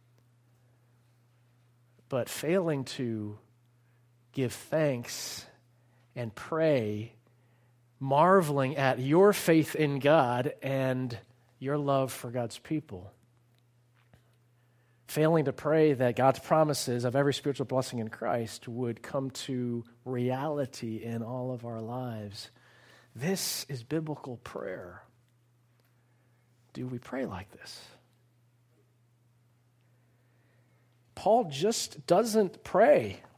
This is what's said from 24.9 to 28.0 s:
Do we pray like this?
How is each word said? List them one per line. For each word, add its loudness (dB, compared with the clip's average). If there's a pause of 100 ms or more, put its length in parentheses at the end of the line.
Do -8
we -8
pray -8
like -10
this? -20 (3250)